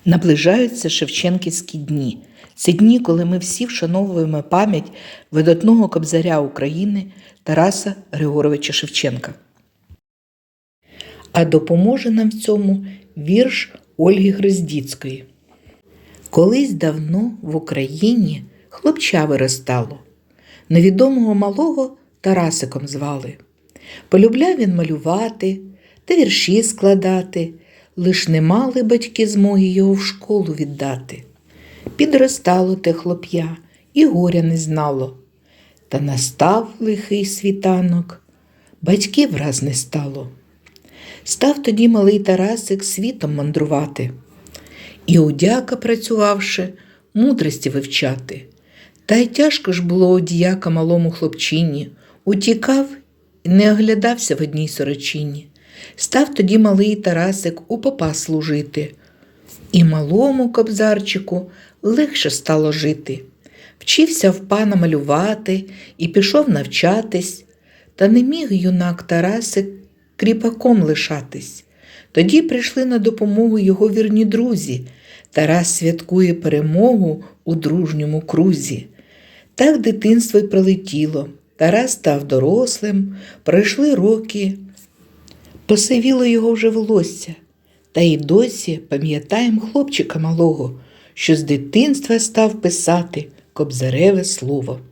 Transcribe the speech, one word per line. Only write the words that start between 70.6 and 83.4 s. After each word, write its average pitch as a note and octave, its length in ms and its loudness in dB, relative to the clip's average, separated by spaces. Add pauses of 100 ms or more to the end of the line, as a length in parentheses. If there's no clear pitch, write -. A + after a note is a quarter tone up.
лишатись. D3+ 840 -6 (460)
Тоді G3 300 4
прийшли C4 440 -4
на B3 140 0
допомогу A3 600 0
його F#3+ 300 2
вірні G#3+ 360 2
друзі. G3+ 560 -2 (500)
Тарас E3 440 2
святкує E3+ 580 0
перемогу E3 920 0 (220)
у E3 100 -2
дружньому D#3 640 -2
крузі. D#3+ 640 0 (720)
Так C#4 260 4
дитинство A3 580 2
й G#3 40 -2
пролетіло. D#3 880 0 (260)
Тарас G#3+ 360 2
став C#3+ 320 -2
дорослим, G3 920 0 (280)